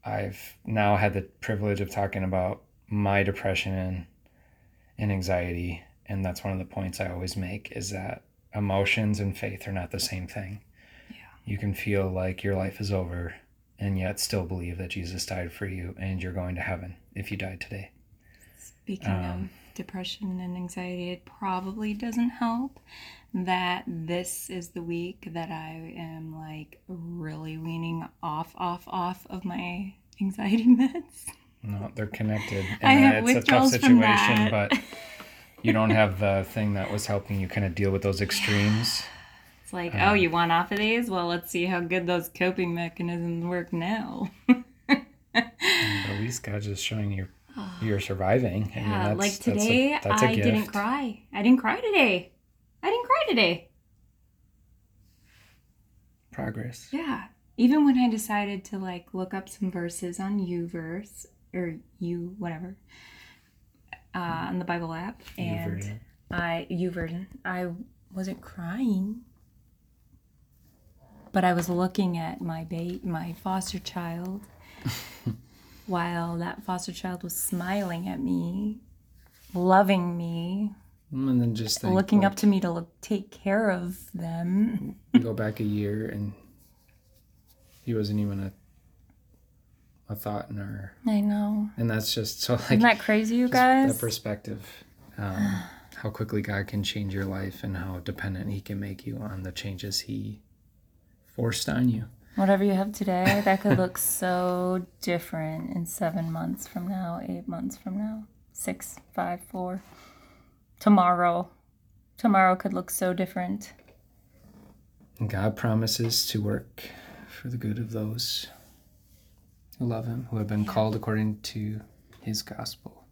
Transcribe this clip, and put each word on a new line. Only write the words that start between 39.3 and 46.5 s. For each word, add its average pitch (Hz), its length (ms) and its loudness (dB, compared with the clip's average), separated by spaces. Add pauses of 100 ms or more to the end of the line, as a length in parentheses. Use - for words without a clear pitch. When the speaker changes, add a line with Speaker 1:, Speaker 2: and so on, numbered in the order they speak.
Speaker 2:
It's - 120 -16
like, 175 200 -6
Speaker 1:
Um, - 60 0
Speaker 2:
"Oh, 196 140 6
you 180 160 6
want 170 200 2
off 175 220 4
of 202 60 0
these? 226 320 2
Well, 180 160 0
let's 170 240 -4
see 175 160 0
how 185 140 0
good 175 260 0
those 175 240 0
coping 180 440 0
mechanisms 170 720 -4
work 175 300 -4
now." 190 640 -4
<laughs> - 960 2
Speaker 1:
At 101 840 0
least 120 260 -4
God's 104 200 -4